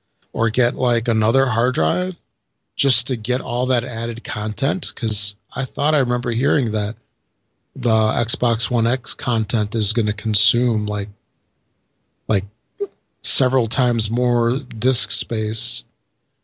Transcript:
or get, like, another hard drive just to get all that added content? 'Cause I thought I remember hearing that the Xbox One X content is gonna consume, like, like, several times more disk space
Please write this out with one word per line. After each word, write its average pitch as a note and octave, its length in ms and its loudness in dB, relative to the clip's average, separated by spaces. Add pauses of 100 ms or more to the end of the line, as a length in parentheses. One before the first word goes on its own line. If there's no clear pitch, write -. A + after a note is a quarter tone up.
(340)
or A#2 160 2
get, B2 260 0
like, A#2+ 320 0
another A#2 400 4
hard A#2+ 260 0
drive E3+ 440 -2 (580)
just - 320 0
to C3 80 -2
get B2 260 -4
all B2 260 -4
that B2+ 160 2
added A#2 400 -6
content? A#2+ 720 -4
'Cause - 400 -2 (200)
I C3 100 -4
thought C#3+ 300 -2
I D3 40 2
remember A#2+ 320 0
hearing C3 400 0
that G#2 240 -2 (800)
the A#2+ 140 0
Xbox A2 800 2
One A#2 160 2
X B2+ 280 0
content A2 600 -2
is A2 180 0
gonna G#2+ 200 0
consume, A2 720 0
like, G2+ 240 -2 (1160)
like, G2 180 0 (800)
several B2+ 440 2
times A#2 420 0
more A#2+ 480 2 (200)
disk B2 340 0
space - 720 -2 (600)